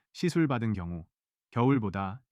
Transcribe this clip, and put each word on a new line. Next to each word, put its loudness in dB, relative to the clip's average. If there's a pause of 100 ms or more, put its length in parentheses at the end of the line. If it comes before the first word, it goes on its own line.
(120)
시술받은 0
경우 -8 (440)
겨울보다 0 (120)